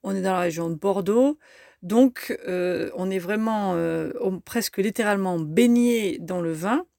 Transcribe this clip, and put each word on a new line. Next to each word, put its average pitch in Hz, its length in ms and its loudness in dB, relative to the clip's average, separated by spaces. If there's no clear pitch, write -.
on 196 140 -4
est 190 60 -4
dans 190 100 0
la 185 80 0
région 165 300 -2
de 165 40 -4
Bordeaux. 202 640 2
Donc, 233 540 2
euh, 180 480 -2
on 185 160 -4
est 190 80 -2
vraiment, 208 560 -2
euh, 165 460 -2
on, 190 180 -2
presque - 400 -6
littéralement 196 600 0
baigné 233 840 4
dans 180 200 -4
le 165 120 -2
vin. 208 340 -2